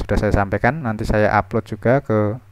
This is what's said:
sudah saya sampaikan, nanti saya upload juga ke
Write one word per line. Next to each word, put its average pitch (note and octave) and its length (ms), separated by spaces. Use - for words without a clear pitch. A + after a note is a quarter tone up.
sudah - 160
saya G#2 160
sampaikan, G#2 480
nanti A2 240
saya G#2+ 320
upload G#2 320
juga A#2 320
ke G#2+ 400